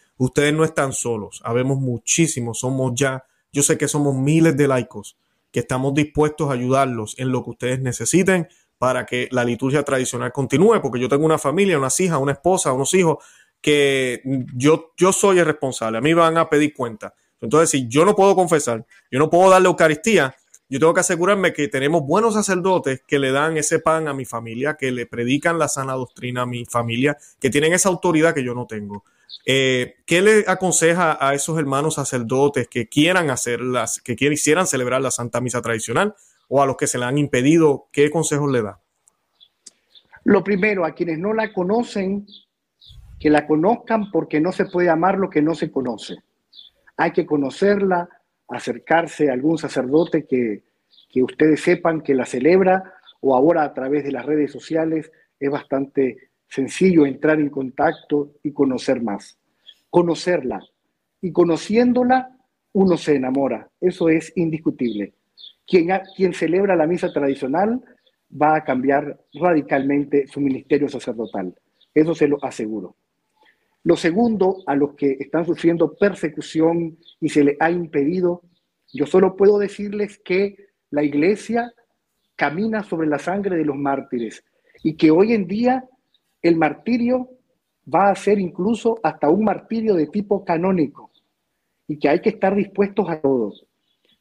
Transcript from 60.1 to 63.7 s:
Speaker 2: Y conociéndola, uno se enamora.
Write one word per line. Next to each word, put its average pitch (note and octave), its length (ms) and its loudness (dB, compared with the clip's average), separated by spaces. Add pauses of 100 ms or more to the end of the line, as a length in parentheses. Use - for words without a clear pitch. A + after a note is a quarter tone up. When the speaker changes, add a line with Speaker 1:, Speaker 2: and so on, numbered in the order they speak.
Speaker 2:
Y F3+ 100 -6
conociéndola, A#3+ 1040 2 (380)
uno F#3+ 240 4
se D3+ 180 0
enamora. B2+ 540 -2 (100)